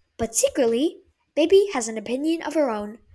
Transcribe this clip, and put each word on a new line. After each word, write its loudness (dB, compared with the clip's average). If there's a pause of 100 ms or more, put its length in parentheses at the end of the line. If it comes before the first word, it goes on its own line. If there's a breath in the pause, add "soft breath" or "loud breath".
(180)
But -6
secretly, 0 (380)
Baby 4
has -4
an -8
opinion -4
of -8
her 2
own. -6 (160)